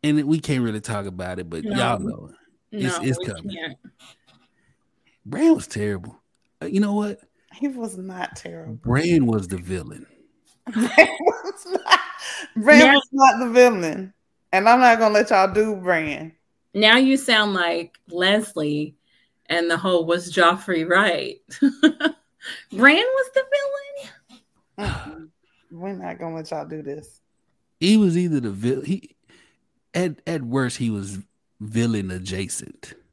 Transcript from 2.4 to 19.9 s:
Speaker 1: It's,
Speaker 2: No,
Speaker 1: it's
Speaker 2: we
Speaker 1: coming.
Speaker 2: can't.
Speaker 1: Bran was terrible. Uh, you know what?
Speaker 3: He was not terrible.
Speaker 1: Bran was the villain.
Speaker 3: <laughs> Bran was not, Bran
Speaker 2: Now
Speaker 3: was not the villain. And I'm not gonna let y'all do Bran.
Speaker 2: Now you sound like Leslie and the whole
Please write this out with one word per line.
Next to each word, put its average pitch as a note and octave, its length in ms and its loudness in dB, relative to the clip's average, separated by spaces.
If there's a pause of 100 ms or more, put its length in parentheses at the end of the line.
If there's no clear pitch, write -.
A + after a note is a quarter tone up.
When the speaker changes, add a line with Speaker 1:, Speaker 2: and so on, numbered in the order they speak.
Speaker 1:
It's, B2+ 140 -2
Speaker 2:
No, G#2 60 -8
Speaker 1:
it's B2+ 140 -2
Speaker 2:
we - 80 -8
Speaker 1:
coming. G2 300 -10
Speaker 2:
can't. D#3+ 220 -12 (1500)
Speaker 1:
Bran D#4 280 2
was - 120 -4
terrible. G#2 520 -6 (440)
Uh, E3 40 -8
you F#3+ 140 0
know G#3 140 0
what? G#3 260 -4 (320)
Speaker 3:
He C#4+ 160 -6
was A3+ 300 -10
not F#3 380 -12
terrible. E3 400 -14
Speaker 1:
Bran C#3+ 500 2
was G#2+ 220 0
the F#2 100 -6
villain. F2 480 -10 (320)
Speaker 3:
<laughs> - 340 -18
Bran A#3 160 0 (320)
was - 460 -4 (180)
not, - 160 0 (560)
Bran A#3+ 300 8
Speaker 2:
Now C#4 80 6
Speaker 3:
was C#4+ 180 0
not B3+ 320 6
the A#3+ 60 -2
villain. G3 640 4 (380)
And F#3+ 160 2
I'm B3 120 8
not A#3+ 180 6
gonna G#3+ 140 4
let G#3 160 4
y'all F#3+ 240 4
do G#3+ 240 0
Bran. D#3+ 560 -4 (420)
Speaker 2:
Now G#3+ 240 6
you C4+ 180 4
sound G#3+ 380 0
like E3+ 440 -4 (120)
Leslie E3 840 -2 (520)
and E3+ 240 -2
the E3 80 0
whole F3+ 260 0